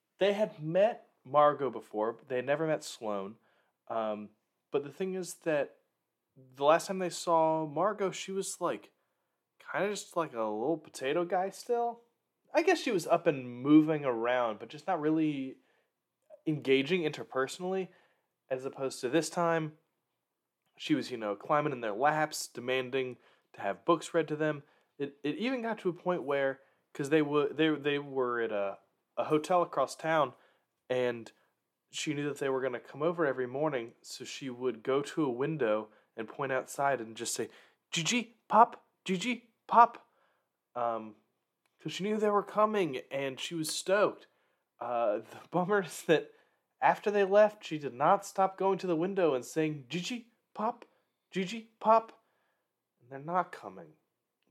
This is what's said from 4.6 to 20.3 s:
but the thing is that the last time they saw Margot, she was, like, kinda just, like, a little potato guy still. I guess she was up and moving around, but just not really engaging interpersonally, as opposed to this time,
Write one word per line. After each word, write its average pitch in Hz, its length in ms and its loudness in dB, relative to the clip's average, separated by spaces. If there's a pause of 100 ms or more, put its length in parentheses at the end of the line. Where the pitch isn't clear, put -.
but 143 140 -2
the 139 60 -12
thing 185 240 -6
is 180 200 -8 (100)
that 147 320 -2 (800)
the 139 80 -2
last 165 220 6
time 190 120 -4
they 180 120 -2
saw 160 560 2
Margot, 190 440 0
she - 220 -10
was, 190 280 -6
like, 139 300 -4 (680)
kinda 180 320 -4
just, - 260 -8
like, 156 160 -2
a 117 100 -2
little 113 360 -2
potato 156 460 -2
guy 185 260 -2
still. 233 520 -4 (520)
I 320 80 4
guess 339 180 4
she 269 100 -2
was 180 160 0
up 165 200 4
and 127 360 -2
moving 151 440 6
around, 117 520 0
but 113 100 -14
just 147 180 -14
not 175 140 0
really 151 580 0 (880)
engaging 143 560 2
interpersonally, 151 840 -4 (600)
as 131 160 -4
opposed 131 360 -6
to 123 100 -2
this 156 180 2
time, 165 480 0 (1000)